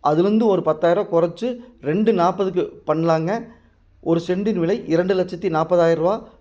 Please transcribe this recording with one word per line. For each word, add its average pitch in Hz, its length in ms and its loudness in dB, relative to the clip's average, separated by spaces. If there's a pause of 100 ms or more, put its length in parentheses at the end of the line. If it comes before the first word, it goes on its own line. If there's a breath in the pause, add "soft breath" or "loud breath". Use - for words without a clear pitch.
அதுலேருந்து 196 420 2
ஒரு 190 160 2
பத்தாயிரம் 170 440 0
ரூபா 170 120 0
குறைச்சு 220 420 -2 (220 loud breath)
ரெண்டு 202 320 0
நாற்பதுக்கு 180 560 0 (180)
பண்ணலாங்க. 160 440 0 (720 soft breath)
ஒரு 165 180 0
சென்டின் 185 400 -2
விலை 175 280 -2
இரண்டு 180 260 0
லட்சத்தி 180 360 -2
நாற்பதாயிரம் 165 540 2
ரூபா. 214 260 -2 (120)